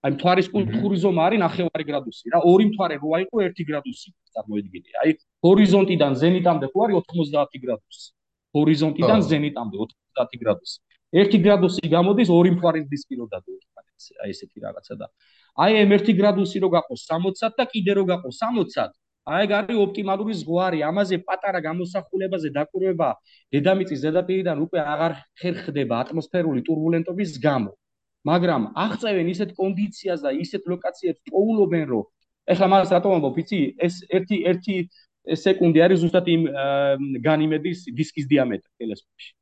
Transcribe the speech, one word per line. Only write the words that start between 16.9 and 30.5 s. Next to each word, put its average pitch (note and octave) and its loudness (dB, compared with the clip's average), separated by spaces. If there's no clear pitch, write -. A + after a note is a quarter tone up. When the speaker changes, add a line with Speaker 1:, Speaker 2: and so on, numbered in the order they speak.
Speaker 1:
სამოცად F#3+ -4
და B3+ 0
კიდე G3+ -2
რო G3 2
გაყო F3+ -4
სამოცად, D#3 -4
აი, D#3 -2
ეგ G3+ 0
არის G3+ -2
ოპტიმალური G3 -2
ზღვარი, E3+ -2
ამაზე F#3 0
პატარა F#3 -4
გამოსახულებაზე F3+ -6
დაკვირვება E3 -2
დედამიწის E3 0
ზედაპირიდან F3 -2
უკვე E3 -4
აღარ D3+ -2
ხერხდება C#3+ -4
ატმოსფერული D#3 -2
ტურბულენტობის E3 -2
გამო. B2 0
მაგრამ E3 2
აღწევენ G3+ -2
ისეთ F#3 -4
კონდიციას F#3+ -4
და C#3+ -4
ისეთ E3 -6